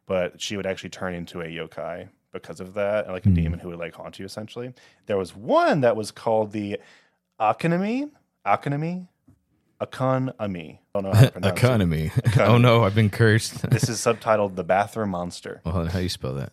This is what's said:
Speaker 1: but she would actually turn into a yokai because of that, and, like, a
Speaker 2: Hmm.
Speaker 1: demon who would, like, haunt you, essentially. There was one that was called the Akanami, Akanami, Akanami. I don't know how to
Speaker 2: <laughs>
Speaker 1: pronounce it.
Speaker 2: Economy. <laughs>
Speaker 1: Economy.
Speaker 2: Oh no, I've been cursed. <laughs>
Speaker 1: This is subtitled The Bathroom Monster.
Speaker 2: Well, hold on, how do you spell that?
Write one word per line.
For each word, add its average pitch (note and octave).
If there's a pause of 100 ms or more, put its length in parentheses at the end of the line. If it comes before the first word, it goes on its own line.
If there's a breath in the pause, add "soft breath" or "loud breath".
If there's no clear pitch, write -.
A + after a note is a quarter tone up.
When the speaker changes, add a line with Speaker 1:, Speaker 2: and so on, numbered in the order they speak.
Speaker 1:
but F#2
she G#2+
would F#2+
actually F#2+
turn F#2
into F2
a E2
yokai D#2+ (240)
because -
of F#2
that, G#2
and, F#2
like, F#2
a -
Speaker 2:
Hmm. F#2
Speaker 1:
demon E2
who F2+
would, E2+
like, E2+
haunt E2
you, F#2+
essentially. A#2+ (320 soft breath)
There G#2
was F#2+
one G#3+
that A#2
was G#2+
called A2
the G2+ (580 soft breath)
Akanami, F#3 (340)
Akanami, F3 (720)
Akanami. A#2+ (160)
I G2+
don't G2
know F#2+
how B2
to -
Speaker 2:
<laughs> -
Speaker 1:
pronounce F#2
it. F2
Speaker 2:
Economy. F2
<laughs> D2+ (140)
Speaker 1:
Economy. G#2
Speaker 2:
Oh A#2+
no, A#2
I've G2+
been G#2+
cursed. -
<laughs> -
Speaker 1:
This A#2
is A2
subtitled G#2+
The F2+
Bathroom G2+
Monster. F2
Speaker 2:
Well, F2+
hold E2
on, E2+
how F#2
do -
you F2+
spell -
that? C#2